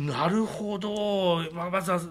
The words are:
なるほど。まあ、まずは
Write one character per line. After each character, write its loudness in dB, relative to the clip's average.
な 0
る 2
ほ -6
ど。 2
ま -6
あ、 -4
ま 0
ず 0
は 2